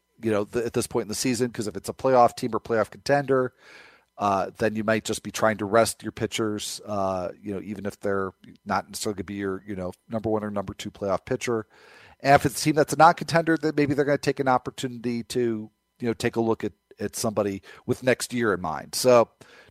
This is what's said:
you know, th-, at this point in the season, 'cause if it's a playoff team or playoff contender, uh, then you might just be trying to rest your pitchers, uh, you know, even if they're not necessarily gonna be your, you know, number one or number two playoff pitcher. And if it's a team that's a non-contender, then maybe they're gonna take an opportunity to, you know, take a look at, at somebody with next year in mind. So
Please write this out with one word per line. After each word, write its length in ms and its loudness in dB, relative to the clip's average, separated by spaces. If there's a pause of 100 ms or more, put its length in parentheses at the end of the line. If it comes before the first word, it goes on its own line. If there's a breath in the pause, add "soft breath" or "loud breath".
(220)
you 80 0
know, 140 2
th-, 200 -2
at 80 -6
this 140 0
point 160 -2
in 60 -10
the 60 -8
season, 360 0
'cause 180 -6
if 80 -8
it's 120 -10
a 60 -6
playoff 400 6
team 200 -6
or 60 -2
playoff 300 0
contender, 600 0 (640 soft breath)
uh, 420 0
then 180 0
you 80 -4
might 200 0
just 200 -4
be 80 -10
trying 240 2
to 80 -6
rest 380 2
your 100 -8
pitchers, 760 -4
uh, 440 -2 (120)
you 100 -8
know, 100 -6
even 220 -10
if 160 -8
they're 320 -2 (320)
not 240 -2
necessarily 280 -6
gonna 80 -8
be 100 -10
your, 320 -6
you 80 -10
know, 180 -8 (160)
number 220 -4
one 140 0
or 60 -6
number 220 -6
two 180 -12
playoff 340 -2
pitcher. 420 -4 (540 soft breath)
And 160 8
if 100 2
it's 140 -4
a 40 -6
team 120 0
that's 160 2
a 40 -4
non-contender, 600 4
then 200 -2
maybe 160 2
they're 120 2
gonna 140 2
take 200 -2
an 100 -2
opportunity 760 -2
to, 460 -2 (280)
you 80 -6
know, 80 0
take 220 -2
a 40 2
look 220 0
at, 100 -4 (280)
at 160 -8
somebody 440 -2 (260 loud breath)
with 180 -4
next 280 0
year 220 0
in 60 -4
mind. 340 -8
So 360 6 (400 soft breath)